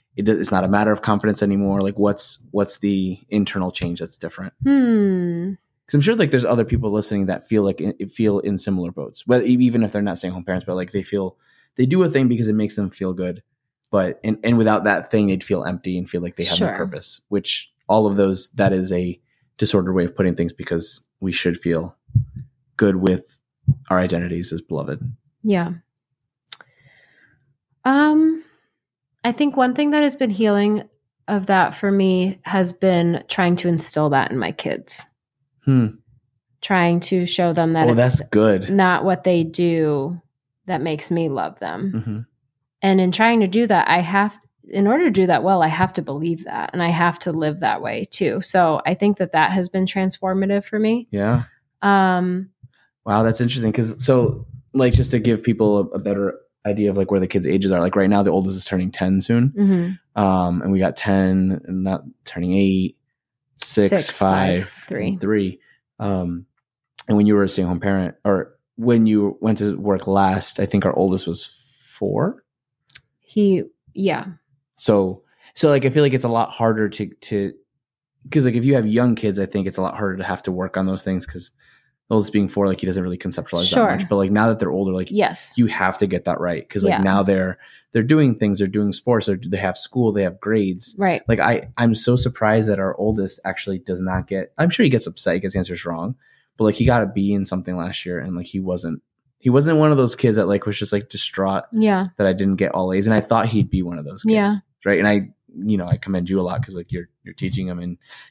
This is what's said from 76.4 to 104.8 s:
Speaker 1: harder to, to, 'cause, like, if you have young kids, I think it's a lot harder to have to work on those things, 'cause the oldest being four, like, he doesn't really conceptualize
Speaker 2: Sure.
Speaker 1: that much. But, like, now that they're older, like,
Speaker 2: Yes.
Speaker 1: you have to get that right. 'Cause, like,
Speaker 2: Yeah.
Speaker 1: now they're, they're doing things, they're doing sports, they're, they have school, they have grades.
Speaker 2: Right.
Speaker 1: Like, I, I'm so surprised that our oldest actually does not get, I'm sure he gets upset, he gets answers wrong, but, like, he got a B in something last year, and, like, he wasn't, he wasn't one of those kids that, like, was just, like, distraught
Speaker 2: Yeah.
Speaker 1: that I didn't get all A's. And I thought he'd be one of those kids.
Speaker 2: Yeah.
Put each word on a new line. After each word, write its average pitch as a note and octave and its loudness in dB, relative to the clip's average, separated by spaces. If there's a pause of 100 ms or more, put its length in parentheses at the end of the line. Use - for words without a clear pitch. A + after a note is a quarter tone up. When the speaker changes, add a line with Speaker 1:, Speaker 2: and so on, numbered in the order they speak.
Speaker 1:
harder A2 0
to, G2 -8
to, - -6 (800)
'cause, C#3+ 4
like, A#2+ 2
if A#2+ 0
you C#3 4
have A#2 2
young A#2 2
kids, G2+ -2
I G2 -2
think F#2+ -4
it's F#2+ -6
a F#2+ -2
lot F#2 -4
harder G2 -4
to F#2 -8
have F#2 -6
to F#2+ -4
work F#2 -6
on F#2+ 0
those F#2+ -4
things, F#2 -4
'cause - -14 (560)
the A#2 0
oldest G#2 0
being G2+ 2
four, G2+ 0
like, F#2 -2
he F#2 -6
doesn't F#2 -2
really F2+ -6
conceptualize F2 -6
Speaker 2:
Sure. A#3+ 2
Speaker 1:
that D#3+ -2
much. F#3+ -6
But, G#2 0
like, G2 2
now G#2+ 4
that A2+ 0
they're F2 -2
older, F#2+ -2
like, F#2 -4
Speaker 2:
Yes. - -2
Speaker 1:
you A#2+ 4
have F#2+ -2
to G#2 2
get F2+ -4
that E2+ -2
right. E2+ -6
'Cause, G2 -2
like, F#2+ 4
Speaker 2:
Yeah. G2+ 0
Speaker 1:
now F#2+ 2
they're, F#2 0 (320)
they're A2+ 2
doing C#3 4
things, G2+ 0
they're G2 2
doing G#2 0
sports, A#2 -2
they're, G2 -2
they F#2+ -4
have F#2 -2
school, A#2 -2
they G2+ 0
have F#2 -4
grades. G#2 -2
Speaker 2:
Right. F#3 -2
Speaker 1:
Like, A2 2
I, G2 0 (100)
I'm A#2 2
so B2 2
surprised A2 0
that G2+ 0
our F#2+ -4
oldest G2+ -2
actually F#2+ -6
does F2+ -8
not F#2 -4
get, F#2+ -6
I'm E3 2
sure A3 2
he D3 4
gets A#2+ 0
upset, - -4
he F#2 -2
gets F#2+ -6
answers F2 -4
wrong, E2+ -6 (420)
but, A2 0
like, G#2+ 4
he A#2 0
got A#2+ 4
a G#2 0
B G2 -2
in G2 -2
something F#2 -6
last F2 -8
year, F2 -6
and, F2 -8
like, F2 -8
he G2 -8
wasn't, F2+ -6 (360)
he B2+ 0
wasn't D3+ 4
one D3+ 6
of D3 4
those C3 2
kids A2+ 2
that, G2+ 2
like, G2+ 0
was G#2 -4
just, G#2 -6
like, G2+ -2
distraught F#2+ -4
Speaker 2:
Yeah. G#3 2 (100)
Speaker 1:
that G2 2
I F#2 4
didn't G2 0
get F#2+ 0
all F#2 -2
A's. G2 0
And A2 4
I G#2+ 4
thought A2+ 0
he'd G#2+ 0
be F#2 0
one E2+ -8
of D2+ -10
those - -12
kids. A3 2
Speaker 2:
Yeah. G#3 2 (300)